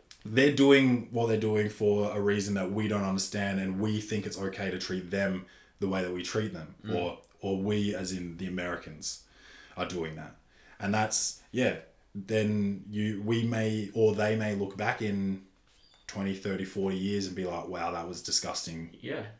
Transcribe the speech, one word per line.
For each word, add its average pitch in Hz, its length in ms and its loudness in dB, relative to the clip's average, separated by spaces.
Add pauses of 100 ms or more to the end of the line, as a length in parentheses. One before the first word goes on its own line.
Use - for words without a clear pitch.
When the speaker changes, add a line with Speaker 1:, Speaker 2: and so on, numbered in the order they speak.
(260)
Speaker 1:
They're 127 280 6
doing 135 580 8
what 117 160 2
they're 110 120 4
doing 107 300 2
for 104 460 2
a 104 40 -2
reason 101 360 2
that 95 160 0
we 107 180 0
don't 104 160 0
understand, 95 540 0
and 95 200 -2
we 107 220 0
think 107 240 -4
it's 98 120 -8
okay 98 320 -4
to 92 80 -4
treat 90 340 -6
them 95 340 -2 (340)
the 98 80 0
way 95 140 0
that 90 120 -2
we 90 100 -4
treat 110 300 -2
them, 80 220 -12 (100)
Speaker 2:
Mm. 98 100 -4
Speaker 1:
or, 87 240 -2 (220)
or 98 160 0
we, 104 380 0
as 92 160 -6
in 87 260 -6
the 92 80 -6
Americans, 87 760 -6 (540)
are 90 100 -2
doing 82 300 -4
that. 78 180 -14 (440)
And 101 140 0
that's, - 480 0 (100)
yeah, 107 260 2 (360)
then 104 760 0
you, 104 340 -2
we 117 200 2
may, 110 500 0
or 110 200 6
they 107 220 2
may 107 200 0
look 98 200 -4
back 104 260 -2
in 98 420 -2 (600)
twenty, 98 300 -2
thirty, 95 300 -4
forty 95 320 -2
years 98 300 0
and 90 80 -8
be 92 100 -2
like, 85 220 -4
"Wow, 87 240 -4
that 85 160 -4
was 87 140 -10
disgusting - 680 -4 (100)
Speaker 2:
Yeah. 147 240 -8 (160)